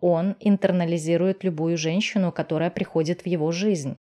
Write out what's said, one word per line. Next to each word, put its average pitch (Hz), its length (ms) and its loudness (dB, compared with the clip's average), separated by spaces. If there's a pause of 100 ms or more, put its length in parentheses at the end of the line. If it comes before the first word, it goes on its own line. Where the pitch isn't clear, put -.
он 175 380 2
интернализирует 180 1000 2
любую 170 360 0
женщину, 175 520 0
которая 160 380 -2
приходит 165 540 -2
в - 40 -14
его 165 260 0
жизнь. 170 440 -2 (240)